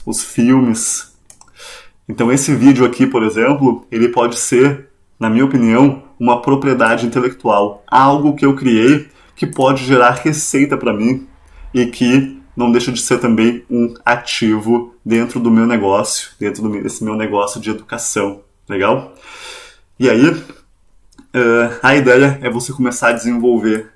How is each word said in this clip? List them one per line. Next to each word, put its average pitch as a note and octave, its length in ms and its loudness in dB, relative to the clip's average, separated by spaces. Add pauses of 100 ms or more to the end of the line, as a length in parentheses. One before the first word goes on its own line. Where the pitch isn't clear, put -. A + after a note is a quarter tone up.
os A2 160 -6
filmes. B2 880 0 (960)
Então, A#2 220 -2
esse C3+ 240 0
vídeo B2+ 300 6
aqui, A#2+ 220 0
por A2+ 180 0
exemplo, B2 640 0
ele A#2 180 0
pode A#2+ 280 -2
ser, C#3 520 0 (300)
na A2+ 100 -4
minha A#2 160 2
opinião, C3+ 600 2 (140)
uma A#2+ 220 0
propriedade B2 680 0
intelectual. A2+ 840 -2
Algo C#3 460 2
que C#3+ 120 0
eu C#3 80 4
criei C3 540 2 (260)
que - 120 -6
pode C3 380 0
gerar B2+ 280 4
receita C#3 640 -2
pra A#2 160 -2
mim A#2 340 -2 (460)
e B2 140 0
que B2+ 540 0 (160)
não A#2+ 140 0
deixa A#2+ 220 0
de A2+ 100 -8
ser B2 160 0
também A#2 500 0
um A#2+ 260 -2 (100)
ativo A#2 920 -2 (100)
dentro A#2 360 -2
do A#2 100 0
meu A2+ 160 4
negócio, G#2 720 -2
dentro G#2 240 -6
do A2 80 -4
meu, G#2 120 -6
desse - 200 -10
meu A2 140 -6
negócio G2+ 440 -4
de G#2+ 80 -10
educação. - 760 -6 (260)
Legal? G#2 440 -2 (840)
E B2+ 100 2
aí, B2+ 320 2 (920)
eh, A#2 380 2 (120)
a C3+ 140 4
ideia C3+ 440 4
é B2+ 80 -6
você A#2+ 240 -6
começar B2 360 -2
a A#2 40 2
desenvolver A#2 840 -2